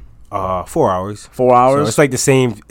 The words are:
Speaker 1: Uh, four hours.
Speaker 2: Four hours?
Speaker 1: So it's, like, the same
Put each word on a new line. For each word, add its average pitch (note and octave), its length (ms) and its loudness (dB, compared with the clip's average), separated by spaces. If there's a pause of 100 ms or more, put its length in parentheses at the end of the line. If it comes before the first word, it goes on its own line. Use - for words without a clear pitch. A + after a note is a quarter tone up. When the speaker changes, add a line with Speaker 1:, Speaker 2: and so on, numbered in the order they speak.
(300)
Speaker 1:
Uh, F#2 340 -6
four C3+ 260 0
hours. F#2+ 420 -6
Speaker 2:
Four B2 220 2
hours? C3+ 300 2
Speaker 1:
So - 40 -2
it's, - 100 -4
like, C#3+ 120 2
the B2+ 80 -6
same B2+ 360 0 (160)